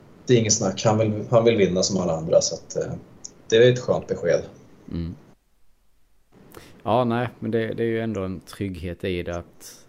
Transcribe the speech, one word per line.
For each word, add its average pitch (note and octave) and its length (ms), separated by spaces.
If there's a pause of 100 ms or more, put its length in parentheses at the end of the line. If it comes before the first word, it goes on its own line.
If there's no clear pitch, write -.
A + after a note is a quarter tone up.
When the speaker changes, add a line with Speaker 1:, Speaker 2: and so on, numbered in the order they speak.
(260)
Speaker 1:
det B2+ 80
är B2 40
inget G#2+ 160
snack. F#2+ 320
Han G#2+ 120
vill, G#2+ 320
han A2+ 160
vill A2+ 120
vinna F2+ 260
som F#2+ 180
alla E2+ 160
andra, E2 240
så - 140
att, - 200 (100)
eh, - 80 (560)
det A2 80
är B2 160
ett B2+ 60
skönt E2+ 280
besked. - 340 (500)
Speaker 2:
Mm. E2+ 240 (1700)
Ja, A#2+ 200
nej, A#2+ 240 (120)
men A2 120
det, A2+ 220
det G#2+ 100
är A#2 40
ju A2+ 120
ändå A2 240
en F#2 160
trygghet F2+ 640
i F2+ 200
det, E2+ 140
att, - 520